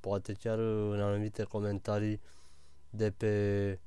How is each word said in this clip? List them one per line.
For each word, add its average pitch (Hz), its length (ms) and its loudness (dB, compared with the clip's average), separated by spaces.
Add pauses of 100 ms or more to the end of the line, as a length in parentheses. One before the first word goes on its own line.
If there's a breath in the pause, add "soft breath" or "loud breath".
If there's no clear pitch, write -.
poate 101 320 -2
chiar 110 260 -2
în 107 420 2
anumite 101 420 0
comentarii 104 760 0 (680 loud breath)
de 107 200 2
pe 101 760 2